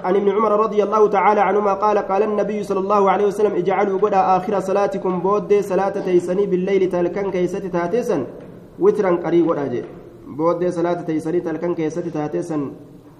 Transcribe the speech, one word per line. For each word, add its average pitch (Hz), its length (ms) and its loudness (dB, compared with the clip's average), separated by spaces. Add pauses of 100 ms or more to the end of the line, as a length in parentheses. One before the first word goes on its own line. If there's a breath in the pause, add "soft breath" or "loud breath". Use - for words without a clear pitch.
عن 185 120 0
ابن 202 140 2
عمر 214 300 2
رضي 208 240 2
الله 214 240 4
تعالى 196 340 4
عنهما 196 320 2
قال: 208 240 0
"قال 196 260 0
النبي 208 400 -2
صلى 190 160 -2
الله 196 320 2
عليه 196 160 2
وسلم: 202 280 0
'اجعلوا 190 440 0
غدا 196 220 2 (160)
آخر 190 220 -2
صلاتكم 190 600 -2
بود 190 320 0 (100)
صلاة 196 340 -2 (120)
تيسني 180 380 2
بالليل 185 440 2
تلكن 180 420 -2
كيست 180 340 -2
تاتيسن 175 560 -2 (580)
وترا 202 320 4 (120)
قري 165 220 2
غدا 147 220 0
جي.'" 120 160 -6 (540)
Booddee 170 340 0
salaata 170 320 -2
teeysanii 160 380 -2
talkan 170 340 -4
keessatti 165 360 -4
taateessan 156 500 -4 (580)